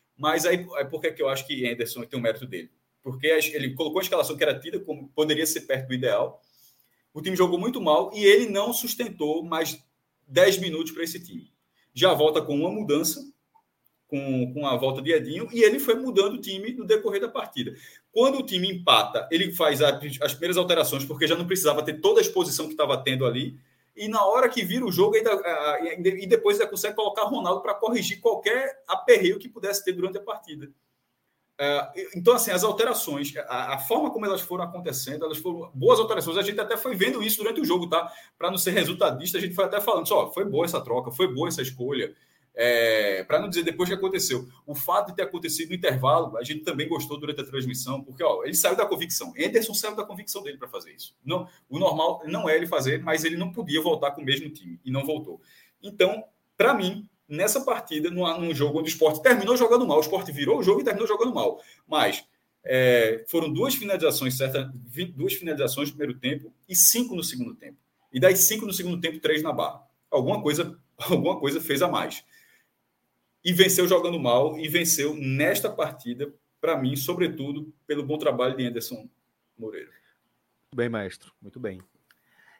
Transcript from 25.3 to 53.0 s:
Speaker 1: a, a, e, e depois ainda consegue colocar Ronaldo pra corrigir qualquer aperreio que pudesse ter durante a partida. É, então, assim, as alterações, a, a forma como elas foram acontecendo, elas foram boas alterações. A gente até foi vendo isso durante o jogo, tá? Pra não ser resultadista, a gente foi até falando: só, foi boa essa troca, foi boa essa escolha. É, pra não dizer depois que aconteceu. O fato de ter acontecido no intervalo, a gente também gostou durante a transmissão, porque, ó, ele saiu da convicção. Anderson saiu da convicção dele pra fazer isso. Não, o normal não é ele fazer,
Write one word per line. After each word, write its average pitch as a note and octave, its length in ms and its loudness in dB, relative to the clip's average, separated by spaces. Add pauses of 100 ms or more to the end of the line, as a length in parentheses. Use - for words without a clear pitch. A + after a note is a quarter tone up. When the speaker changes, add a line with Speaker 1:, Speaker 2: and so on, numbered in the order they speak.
Speaker 1:
a, D#3 420 0
a, E3 80 -2
e, F3+ 420 -2
e - 20 -8
depois G#3 340 4
ainda G#3 100 0
consegue G#3 240 -4
colocar G#3 300 -2
Ronaldo G3 380 -2
pra G#3 120 -2
corrigir G3+ 460 -2
qualquer A#3+ 640 0
aperreio F#3+ 520 4
que - 100 -14
pudesse - 360 -6
ter F#3 80 0
durante F#3 260 -6
a - 40 -10
partida. D3 480 -14 (880)
É, C#3+ 340 -2 (220)
então, F#3 200 6
assim, A#3 160 0
as F3+ 120 0
alterações, G3 720 -2 (140)
a, B2+ 260 -4
a C3+ 40 -4
forma C4 320 0
como G#3 160 -6
elas F#3+ 160 -2
foram F3+ 220 -6
acontecendo, D#3 600 -8
elas D#3 140 -6
foram E3+ 360 -8
boas G3+ 240 6
alterações. G3 380 -2
A G3 60 2
gente G#3 180 -4
até A3 160 -2
foi B3+ 180 -4
vendo A3 280 0
isso G#3+ 160 -2
durante A3+ 220 -2
o C4+ 40 0
jogo, F3 240 0
tá? E3 240 0 (240)
Pra F3 140 -4
não F#3+ 80 -4
ser F#3 140 0
resultadista, F3 680 0
a - 20 0
gente F3+ 140 -4
foi F#3+ 100 2
até G3+ 160 -2
falando: F3+ 260 0
só, C3 260 2
foi F#3+ 120 -2
boa D3+ 220 0
essa D#3+ 160 -4
troca, B2 280 -4
foi F3+ 220 0
boa D#3 160 -2
essa E3 140 -6
escolha. B2+ 520 -6 (440)
É, A2 680 2
pra D3+ 140 2
não F#3 120 -4
dizer E3+ 120 0
depois E3+ 240 -2
que G3 80 -4
aconteceu. F#3 540 -2 (180)
O C#3+ 80 -10
fato G3+ 340 0
de E3+ 80 -14
ter G3 60 -2
acontecido E3 460 -6
no F#3 60 -6
intervalo, C#3 640 2
a B2 40 -6
gente D3+ 220 -8
também D#3 240 -4
gostou D3 300 -4
durante C#3+ 240 -8
a - 20 -10
transmissão, C3 580 -6
porque, C3 200 -10
ó, B2 220 2
ele C#3+ 100 -4
saiu F#3 200 2
da - 120 2
convicção. - 520 -4
Anderson A3 360 0
saiu G#3+ 200 -4
da G#3+ 100 -6
convicção G3+ 380 -10
dele C#3+ 140 -12
pra B2+ 100 -14
fazer E2+ 260 -14
isso. - 300 -20
Não, F3 240 -4 (220)
o C#3+ 100 -6
normal E3 480 2
não E3+ 220 -4
é D#3 80 6
ele F3 100 0
fazer, C#3+ 360 0